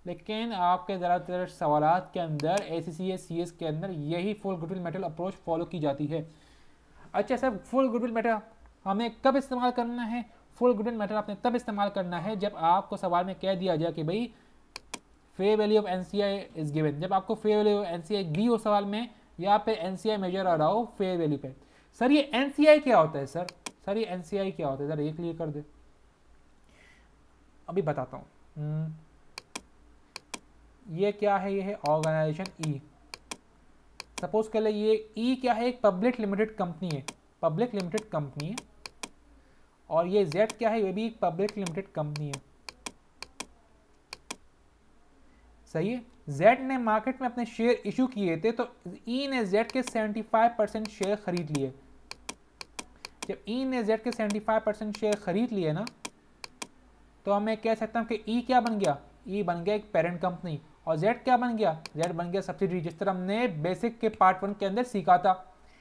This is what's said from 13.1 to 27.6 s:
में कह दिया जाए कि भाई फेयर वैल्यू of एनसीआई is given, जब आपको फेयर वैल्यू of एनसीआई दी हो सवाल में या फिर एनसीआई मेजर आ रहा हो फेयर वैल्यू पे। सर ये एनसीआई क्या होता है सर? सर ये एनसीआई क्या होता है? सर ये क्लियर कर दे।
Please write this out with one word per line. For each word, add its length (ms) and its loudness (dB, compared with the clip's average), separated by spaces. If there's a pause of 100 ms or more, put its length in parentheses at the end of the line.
में 100 -6
कह 200 0
दिया 200 0
जाए 160 0
कि 120 -6
भाई 220 -2 (1120)
फेयर 180 4
वैल्यू 240 4
of 60 -2
एनसीआई 520 -2 (180)
is 160 -4
given, 260 0
जब 140 -2
आपको 220 0
फेयर 220 2
वैल्यू 220 4
of 60 -4
एनसीआई 380 -4
दी 220 0
हो 120 4
सवाल 280 2
में 240 -4 (300)
या 180 4
फिर 200 0
एनसीआई 400 -2
मेजर 300 -2
आ 80 4
रहा 120 4
हो 160 2 (140)
फेयर 200 0
वैल्यू 200 0
पे। 160 -12 (480)
सर 100 4
ये 220 4
एनसीआई 460 8
क्या 180 6
होता 220 4
है 60 -4
सर? 220 -6 (380)
सर 120 -2
ये 80 0
एनसीआई 460 -4
क्या 160 -4
होता 160 -4
है? 60 -2
सर 120 -2
ये 100 -2
क्लियर 260 -6
कर 100 -4
दे। 160 -6 (2000)